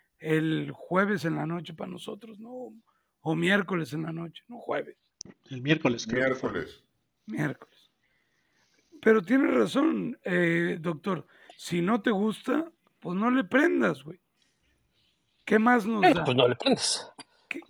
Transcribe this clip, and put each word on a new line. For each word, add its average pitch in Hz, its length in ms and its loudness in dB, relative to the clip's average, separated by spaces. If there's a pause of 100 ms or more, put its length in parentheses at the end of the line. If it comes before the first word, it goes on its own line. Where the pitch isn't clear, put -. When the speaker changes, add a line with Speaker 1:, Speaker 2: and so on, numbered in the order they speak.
(180)
Speaker 1:
el 156 520 0
jueves 185 540 -2
en 160 100 -2
la 151 100 -4
noche 165 280 -8
para 160 160 -12
nosotros, 208 500 -14
¿no? 240 340 -14 (480)
O 160 140 -2
miércoles 175 580 0
en 160 100 -6
la 160 80 -8
noche, 165 360 -12
no 240 100 -18
jueves. - 400 -6 (520)
Speaker 2:
El 127 120 -10
miércoles, 135 460 2
creo 127 220 0
que 131 60 0
fue. 123 160 -4
Speaker 3:
Miércoles. 82 320 -8 (420)
Speaker 1:
Miércoles. - 640 -8 (1120)
Pero 220 200 6
tienes 269 320 2
razón, 240 720 0
eh, 175 560 0
doctor. 165 460 -4 (320)
Si 170 240 -4
no 208 200 0
te 247 100 2
gusta, 240 600 0 (280)
pues 175 180 -6
no 226 140 2
le 262 120 2
prendas, 254 600 2
güey. 160 160 -16 (1200)
¿Qué 208 140 4
más 226 300 4
nos 220 140 0
Speaker 4:
Bueno, 330 180 8
Speaker 1:
da? 160 40 -2
Speaker 4:
pues 135 140 2
no 127 100 6
le 170 80 2
prendas. - 560 0 (380)
Speaker 1:
¿Qué, - 200 -10